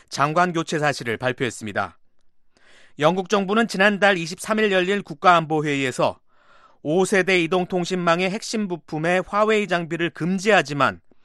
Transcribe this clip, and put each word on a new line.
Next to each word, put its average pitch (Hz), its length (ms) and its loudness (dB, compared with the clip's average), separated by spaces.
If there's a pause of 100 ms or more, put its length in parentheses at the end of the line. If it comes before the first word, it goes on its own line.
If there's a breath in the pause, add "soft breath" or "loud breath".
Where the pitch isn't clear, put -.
장관 160 440 0
교체 160 260 -4
사실을 139 380 -2
발표했습니다. 110 800 -4 (1000 soft breath)
영국 180 320 2
정부는 208 380 2
지난달 202 500 2
이십삼 180 400 -6
일 214 140 2
열린 190 320 0
국가안보회의에서 151 1120 0 (640 soft breath)
오 170 240 2
세대 185 380 2
이동통신망의 180 880 0
핵심 214 380 -6
부품에 170 580 -2
화웨이 214 400 0
장비를 170 440 -2
금지하지만 156 920 0 (240 soft breath)